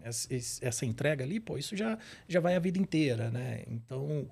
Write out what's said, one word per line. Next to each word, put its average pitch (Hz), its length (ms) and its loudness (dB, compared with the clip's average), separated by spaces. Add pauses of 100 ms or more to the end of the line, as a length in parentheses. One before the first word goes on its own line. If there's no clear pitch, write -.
essa, 117 320 -6
esse, 123 320 -4
essa 123 200 0
entrega 131 380 2
ali, 175 160 -2
pô, 156 180 -6
isso 143 200 -6
já, 220 200 0 (300)
já 175 140 4
vai 175 120 6
a 180 60 4
vida 180 180 2
inteira, 131 540 4
né? 120 340 -4
Então, 131 680 -4